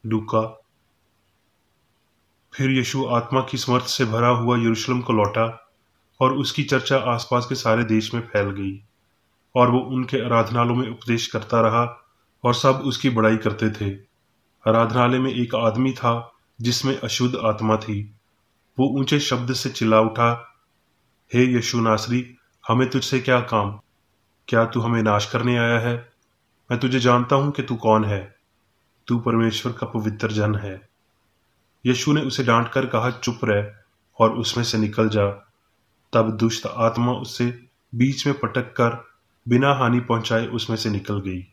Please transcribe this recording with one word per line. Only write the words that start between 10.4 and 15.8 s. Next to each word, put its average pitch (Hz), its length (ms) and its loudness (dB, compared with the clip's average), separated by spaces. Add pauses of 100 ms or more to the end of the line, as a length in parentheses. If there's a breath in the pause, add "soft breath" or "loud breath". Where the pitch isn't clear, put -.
में 123 160 0
उपदेश 117 360 -2
करता 117 340 -2
रहा 117 460 0 (380)
और 120 100 2
सब 135 200 2
उसकी 135 360 -2
बड़ाई 110 260 4
करते 110 340 -2
थे। 104 240 -6 (760)
आराधनालय 117 500 2
में 131 160 -2
एक 120 200 -2
आदमी 117 380 0